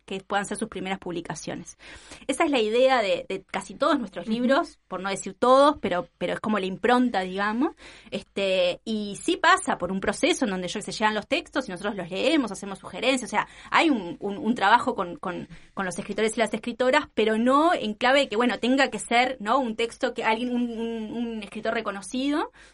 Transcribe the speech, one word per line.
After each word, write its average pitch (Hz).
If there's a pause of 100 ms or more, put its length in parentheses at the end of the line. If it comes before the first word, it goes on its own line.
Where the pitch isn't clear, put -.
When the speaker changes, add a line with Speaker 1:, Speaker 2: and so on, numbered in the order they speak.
Speaker 1:
que 190
puedan 202
ser 196
sus 214
primeras 190
publicaciones. - (480)
Esa 311
es 311
la 269
idea 240
de, -
de 190
casi 190
todos 294
nuestros 196
Speaker 2:
Ujú. 226
Speaker 1:
libros, 254
por 185
no 190
decir 196
todos, 277
pero, 180 (100)
pero -
es -
como 214
la 185
impronta, 226
digamos. 208 (360)
Este, 190
y 208
sí 359
pasa 339
por 175
un 190
proceso 269
en 214
donde 185
yo, 196
se 190
llegan 214
los 214
textos 311
y -
nosotros 202
los 175
leemos, 220
hacemos 196
sugerencias, 254
o -
sea, 202 (220)
hay 311
un, 208
un, 202
un 220
trabajo 226
con, 175
con, 175 (240)
con 196
los 175
escritores 214
y 240
las 220
escritoras, 247 (100)
pero 220
no 277
en 214
clave 254
de 277
que, 208
bueno, 226
tenga 254
que 220
ser, 254
¿no? 214
un 233
texto 233
que 226
alguien, 233
un, 240
un, 226
un 226
escritor 208
reconocido, 254 (240)